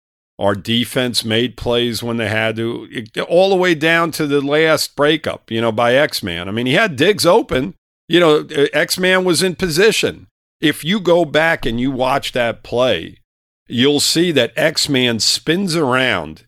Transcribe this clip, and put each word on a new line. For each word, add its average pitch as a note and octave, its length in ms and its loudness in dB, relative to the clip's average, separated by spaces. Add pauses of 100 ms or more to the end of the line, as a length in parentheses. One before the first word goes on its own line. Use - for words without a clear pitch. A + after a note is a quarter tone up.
(380)
Our G2+ 160 0
defense A#2+ 720 -2
made A2+ 320 -2
plays A#2+ 440 -2
when A#2 140 -4
they A2+ 120 -2
had A2 280 -2
to, A#2 340 -6
it, - 280 -10
all F#3+ 320 2
the G3 60 2
way F3+ 180 2
down E3 380 2
to D#3 140 -4
the C#3+ 140 0
last D3+ 560 0
breakup, D3 540 -2
you A2+ 100 -2
know, A2+ 120 2
by A#2+ 220 2
X-Man. F#2+ 540 -2
I G2 40 -8
mean, A#2 140 -4
he B2+ 80 0
had F#3+ 220 0
Diggs E3 300 2
open. E3+ 480 0 (340)
You E3 120 2
know, D#3 200 6
uh, D3 320 0
X-Man F#3 520 0
was E3+ 180 0
in F#3 140 -2
position. D#3+ 680 0 (340)
If D3 240 0
you G3+ 160 -2
go E3+ 260 2
back D3+ 400 0
and A#2+ 140 -2
you C3 100 0
watch C3 420 -2
that A#2 300 -2
play, A2+ 560 -2 (500)
you'll C#3 320 2
see F3 320 0
that A#2+ 240 2
X-Man C3+ 640 0
spins E3+ 540 -2
around B2 720 -2